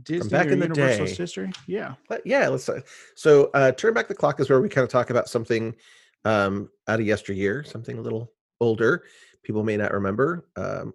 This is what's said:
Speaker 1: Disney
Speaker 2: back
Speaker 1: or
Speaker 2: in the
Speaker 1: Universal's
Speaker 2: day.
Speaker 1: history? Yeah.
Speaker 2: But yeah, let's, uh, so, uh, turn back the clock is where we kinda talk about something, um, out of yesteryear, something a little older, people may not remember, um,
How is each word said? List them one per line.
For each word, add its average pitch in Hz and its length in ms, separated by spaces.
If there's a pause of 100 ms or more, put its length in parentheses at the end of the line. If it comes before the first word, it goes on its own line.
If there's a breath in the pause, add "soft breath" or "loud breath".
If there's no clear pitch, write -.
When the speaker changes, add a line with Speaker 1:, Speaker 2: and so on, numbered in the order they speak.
Speaker 1:
Disney 151 260
Speaker 2:
back 151 180
Speaker 1:
or - 40
Speaker 2:
in 185 80
the 175 80
Speaker 1:
Universal's 131 440
Speaker 2:
day. 95 40
Speaker 1:
history? 175 360 (160)
Yeah. 180 280 (120)
Speaker 2:
But 226 180
yeah, 233 220
let's, 131 220
uh, 117 100 (360 loud breath)
so, 143 380
uh, 135 200
turn 220 200
back 233 140
the - 80
clock 147 240
is 135 100
where 131 120
we - 80
kinda 131 180
talk 120 220
about 117 180
something, 113 480 (480 soft breath)
um, 101 460 (180)
out 113 140
of 110 40
yesteryear, 101 600
something 117 320
a 113 40
little 113 300 (300)
older, 117 420 (400 soft breath)
people 107 220
may 110 100
not 104 160
remember, 113 640
um, 98 400